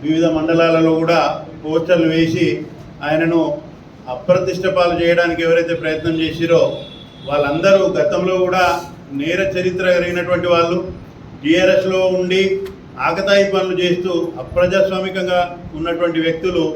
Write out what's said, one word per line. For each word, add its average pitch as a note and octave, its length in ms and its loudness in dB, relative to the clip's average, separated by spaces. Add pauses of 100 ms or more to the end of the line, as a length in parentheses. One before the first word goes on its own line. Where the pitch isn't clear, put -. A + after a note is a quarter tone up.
వివిధ D#3+ 220 2 (100)
మండలాలలో E3 540 2 (120)
కూడా E3 180 2 (440)
పోస్టర్లు E3 500 2
వేసి E3 320 2 (600)
ఆయనను E3 340 2 (760)
అప్రతిష్ట F3+ 520 0 (100)
పాలు F3 260 2
చేయడానికి E3+ 440 2
ఎవరైతే E3+ 360 2
ప్రయత్నం D#3 400 -2
చేసిరో E3 380 2 (680)
వాళ్ళందరూ D#3 540 4 (160)
గతంలో F3+ 360 0 (100)
కూడా F3+ 200 2 (560)
నేర E3+ 200 -2 (140)
చరిత్ర F3+ 300 -2 (120)
కలిగినటువంటి F3 580 -2
వాళ్ళు, E3+ 220 2 (680)
టీఆర్ఎస్లో F#3 580 2 (180)
ఉండి F#3 240 0 (640)
ఆకతాయి G3 480 2
పనులు F#3 280 -2
చేస్తూ F3+ 300 0 (300)
అప్రజాస్వామికంగా F#3 1000 0 (380)
ఉన్నటువంటి E3 480 -2
వ్యక్తులు. E3 380 -2 (120)